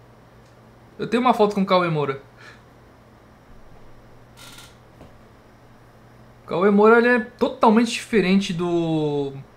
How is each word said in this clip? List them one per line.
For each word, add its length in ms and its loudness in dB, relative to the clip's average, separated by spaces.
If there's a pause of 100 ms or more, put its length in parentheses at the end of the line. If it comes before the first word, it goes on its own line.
(960)
Eu 80 -8
tenho 160 -2
uma 120 0
foto 200 0
com 80 -2
o 40 0
Cauê 240 0
Moura. 320 -4 (4000)
O 40 -20
Cauê 240 0
Moura, 280 4
ele 80 2
é 120 2
totalmente 720 0
diferente 640 0
do, 800 -2 (240)